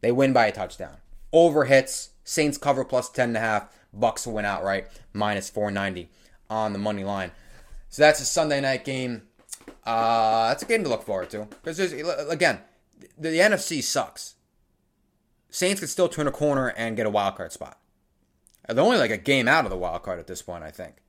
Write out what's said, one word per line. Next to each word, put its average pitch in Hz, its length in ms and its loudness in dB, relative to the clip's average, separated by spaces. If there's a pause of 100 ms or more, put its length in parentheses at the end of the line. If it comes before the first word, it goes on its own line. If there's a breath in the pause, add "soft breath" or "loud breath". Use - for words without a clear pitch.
They 117 120 2
win 135 200 4
by 120 140 6
a 101 60 0
touchdown. 90 460 -10 (340)
Over 156 320 6
hits, 131 460 4 (140)
Saints 147 340 0
cover 135 260 0
plus - 260 -2
ten 120 200 0
and 113 60 -2
a 107 40 0
half, 110 280 0 (240 soft breath)
Bucks 110 340 -2
win 107 180 -4
outright, 98 420 -2 (260 soft breath)
minus 104 380 -2
four 104 200 -4
ninety 98 400 -4 (400 soft breath)
on 110 220 -2
the 98 60 -6
money 104 260 -4
line. 98 260 -6 (600 soft breath)
So - 120 0
that's 151 180 6
a 135 40 -10
Sunday 151 360 0
night 135 240 -2
game. 127 380 -6 (640)
Uh, 113 640 2
that's 131 140 -2
a - 40 -10
game 226 160 0
to 156 60 -2
look 117 140 -2
forward 92 280 -4
to. 107 160 -10 (160)
'Cause 160 140 -10
there's, 180 160 -2 (380)
again, 156 300 0 (580)
the, 156 120 -4
the 160 100 0
N 214 120 6
F 202 80 0
C 160 200 -4
sucks. - 540 -6 (1160)
Saints 196 300 -2
could 151 80 -8
still 180 200 0
turn 156 180 -2
a 135 60 -2
corner 139 360 0
and 113 280 -6
get 110 100 0
a 104 40 0
wild 101 260 0
card 85 160 -12
spot. - 260 -16 (880)
They're 120 160 2
only, 233 140 4
like, 117 120 2
a 110 60 -2
game 127 320 2
out 147 160 4
of 101 60 -4
the 92 80 -6
wild 87 240 -6
card 90 160 -6
at 82 80 -14
this 90 160 -12
point, 85 200 -12
I 78 80 -14
think. - 260 -16 (120)